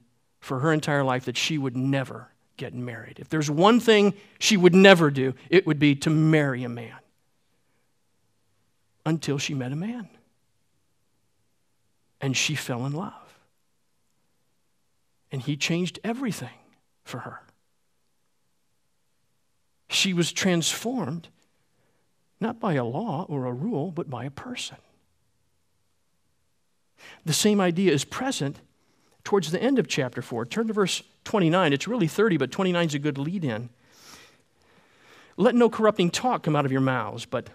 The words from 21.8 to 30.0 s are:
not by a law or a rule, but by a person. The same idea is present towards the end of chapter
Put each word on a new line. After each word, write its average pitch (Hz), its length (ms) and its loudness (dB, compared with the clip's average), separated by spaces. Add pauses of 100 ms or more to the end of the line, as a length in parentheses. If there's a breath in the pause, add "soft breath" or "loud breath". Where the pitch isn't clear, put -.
not 226 200 -8
by 180 160 -2
a 123 100 -2
law 160 420 -6
or 139 180 -6
a 123 60 -6
rule, 170 400 -6
but 156 180 -10
by 120 160 -10
a 143 60 -10
person. - 460 -14 (2500 soft breath)
The 156 80 -2
same 208 260 2
idea 180 320 2
is 139 140 2
present 247 560 -6 (640)
towards 165 280 -2
the 180 100 -2
end 254 180 0
of 175 80 0
chapter 123 340 -4